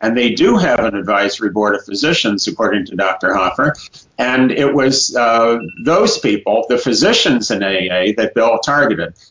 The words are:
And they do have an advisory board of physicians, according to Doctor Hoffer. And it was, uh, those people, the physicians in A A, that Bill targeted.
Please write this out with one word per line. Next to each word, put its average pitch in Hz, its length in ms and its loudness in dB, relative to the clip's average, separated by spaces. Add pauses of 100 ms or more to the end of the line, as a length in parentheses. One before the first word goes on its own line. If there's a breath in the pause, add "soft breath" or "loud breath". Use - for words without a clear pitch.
And 113 120 0
they 120 160 2
do 190 280 2
have 135 220 2
an 113 140 -2
advisory 101 560 -2
board 104 240 0
of 101 120 -6
physicians, 107 600 -2
according 104 400 -2
to - 100 -12
Doctor 92 380 -2
Hoffer. 101 400 0 (440 loud breath)
And 127 320 2
it 139 240 0
was, 131 420 0
uh, 117 420 2 (260)
those 185 340 2
people, 104 500 0
the 123 80 2
physicians 131 760 0
in 101 120 -4
A 95 280 -2
A, 92 240 0
that 113 200 -2
Bill 113 240 2
targeted. 120 560 0 (160 soft breath)